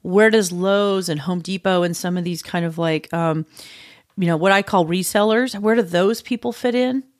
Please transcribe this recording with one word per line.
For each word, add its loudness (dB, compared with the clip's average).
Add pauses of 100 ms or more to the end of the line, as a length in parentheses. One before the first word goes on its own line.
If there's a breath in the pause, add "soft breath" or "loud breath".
Where 4
does 2
Lowe's 0
and -2
Home -4
Depot 0
and -2
some -4
of -4
these -6
kind -4
of, -6
like, -2
um, -2 (720 loud breath)
you 0
know, 2
what 2
I 4
call 2
resellers, 0
where 2
do 2
those 0
people -6
fit -4
in? 0 (160)